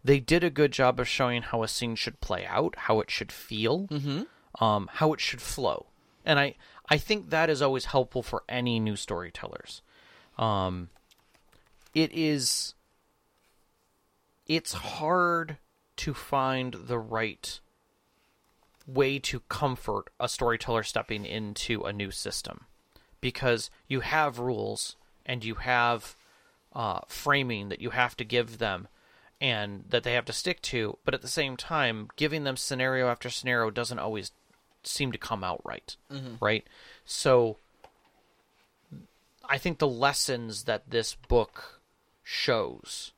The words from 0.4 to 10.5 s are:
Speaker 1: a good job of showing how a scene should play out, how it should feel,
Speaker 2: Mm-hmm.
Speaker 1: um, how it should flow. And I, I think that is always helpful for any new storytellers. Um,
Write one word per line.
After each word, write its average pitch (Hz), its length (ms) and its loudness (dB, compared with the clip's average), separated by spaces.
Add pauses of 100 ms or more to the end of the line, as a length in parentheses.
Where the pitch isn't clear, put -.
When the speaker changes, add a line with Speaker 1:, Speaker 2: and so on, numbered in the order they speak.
Speaker 1:
a 165 80 4
good 147 200 6
job 127 280 4
of 123 80 0
showing 120 340 2
how 113 220 -2
a 110 40 -2
scene 117 280 -4
should - 260 -6
play 92 240 -2
out, 101 320 0
how 110 220 2
it - 100 -2
should - 220 -6
feel, 113 560 -2
Speaker 2:
Mm-hmm. 147 760 -4
Speaker 1:
um, 104 300 4
how 156 200 4
it 147 60 -4
should - 220 -4
flow. - 460 -2 (360)
And 151 140 4
I, 143 180 2 (320)
I 151 120 6
think 190 320 -2
that 160 180 4
is 143 140 4
always 135 220 2
helpful 131 360 2
for - 260 -4
any 120 320 0
new 107 160 0
storytellers. - 840 -8 (560)
Um, 92 520 0 (1040)